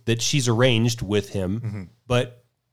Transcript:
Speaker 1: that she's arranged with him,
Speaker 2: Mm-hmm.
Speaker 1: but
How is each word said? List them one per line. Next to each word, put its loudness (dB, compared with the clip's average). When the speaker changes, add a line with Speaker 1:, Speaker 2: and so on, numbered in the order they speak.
Speaker 1:
that 0
she's 0
arranged 2
with 0
him, -4
Speaker 2:
Mm-hmm. -8
Speaker 1:
but -2